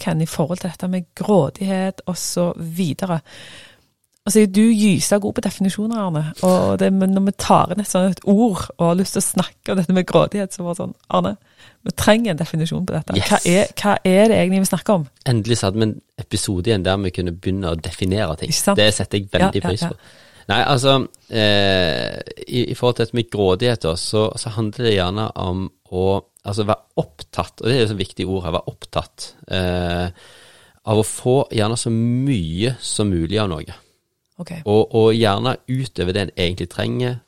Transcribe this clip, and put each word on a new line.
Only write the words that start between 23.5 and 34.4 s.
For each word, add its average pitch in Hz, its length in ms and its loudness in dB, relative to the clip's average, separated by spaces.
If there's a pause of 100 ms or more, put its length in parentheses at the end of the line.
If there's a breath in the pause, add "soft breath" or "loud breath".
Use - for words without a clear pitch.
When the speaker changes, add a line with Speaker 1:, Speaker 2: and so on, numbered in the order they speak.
Speaker 2:
da, 80 140 -2
så, 107 320 0 (100)
så - 120 -8
handler 110 360 -4
det 110 120 4
gjerne 95 400 -2
om 92 320 -4 (220)
å, 95 300 0 (240)
altså, 104 200 -4
være 107 200 -2 (120)
opptatt, - 640 -8
og 107 60 -4
det 123 80 2
er 120 100 2
jo 104 80 -2
et 90 140 -4
viktig - 200 -8
ord 95 160 -4
her, 85 80 -6
være 87 180 -4
opptatt, - 640 -10 (140)
eh, 90 640 -2 (760 soft breath)
av 107 120 2
å 107 80 2
få - 300 -2 (160)
gjerne 110 260 -2
så - 120 -6
mye 117 880 0
som - 300 -2
mulig 85 300 0
av 104 100 -2
noe. - 280 -10 (640)
Speaker 1:
Ok. 175 140 -12 (120)